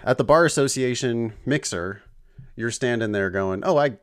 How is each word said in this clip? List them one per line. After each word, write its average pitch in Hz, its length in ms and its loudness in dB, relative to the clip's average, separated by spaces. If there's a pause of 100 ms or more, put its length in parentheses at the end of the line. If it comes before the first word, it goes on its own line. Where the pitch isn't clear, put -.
at 127 140 0
the 135 80 2
Bar 156 200 6
Association 123 880 0 (120)
mixer, 101 560 -4 (560)
you're 113 140 -4
standing 113 420 -2
there 98 160 0
going, 95 340 -2
"Oh, 175 140 2
I, 143 260 0